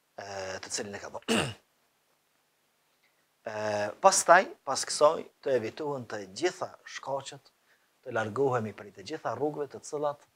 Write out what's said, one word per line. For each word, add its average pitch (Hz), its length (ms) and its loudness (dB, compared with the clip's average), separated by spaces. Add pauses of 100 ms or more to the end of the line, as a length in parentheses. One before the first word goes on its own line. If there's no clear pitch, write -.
(180)
e, 98 80 -12 (380)
të - 120 -12
cilin 101 220 -8
e 95 40 -14
ka - 140 -14
bërë. 220 260 0
<clears throat> 120 180 -8 (1800)
E, 113 100 -10 (460)
pastaj, 190 460 8 (180)
pas 131 240 -4
kësaj, - 380 6 (180)
të 135 140 2
evitohen 127 500 -4
të 107 140 -8 (100)
gjitha - 380 -2 (180)
shkaqet, - 600 -8 (580)
të 123 80 -6
largohemi 113 640 0
prej 101 160 -16
të 98 140 -18
gjitha 147 260 -6
rrugëve 147 380 -4
të 107 100 -14
cilat 147 540 -6